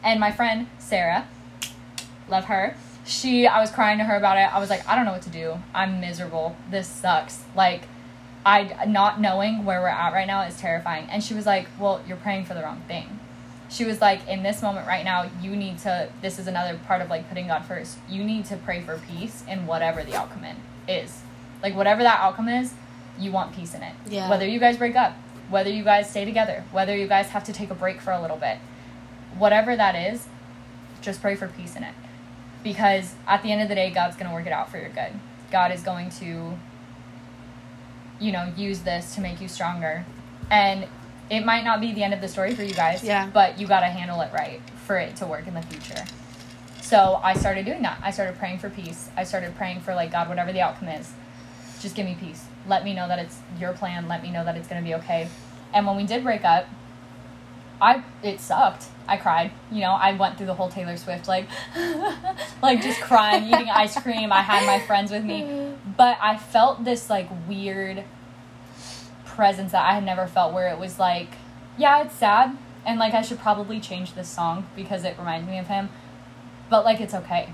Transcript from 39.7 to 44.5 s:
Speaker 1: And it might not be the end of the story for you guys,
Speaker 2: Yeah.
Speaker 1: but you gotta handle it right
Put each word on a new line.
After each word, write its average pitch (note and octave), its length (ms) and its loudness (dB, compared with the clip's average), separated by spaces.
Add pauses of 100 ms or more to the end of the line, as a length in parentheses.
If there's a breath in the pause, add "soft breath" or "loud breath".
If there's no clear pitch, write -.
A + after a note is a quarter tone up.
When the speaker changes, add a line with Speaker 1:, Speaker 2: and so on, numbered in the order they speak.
Speaker 1:
And G3 380 4 (420)
it G#3+ 160 -2
might A3+ 180 2
not A3+ 180 2
be A3+ 120 -2
the G3+ 100 -2
end G3 100 0
of F#3+ 80 -6
the G3 60 -8
story G3+ 280 -2
for G#3 80 -6
you G3 100 -4
guys, F3 300 2
Speaker 2:
Yeah. G#3 300 2
Speaker 1:
but F#3+ 260 6
you G3+ 80 -4
gotta F3+ 200 6
handle F3 340 -4
it D3 120 -4
right D3 280 -4 (240)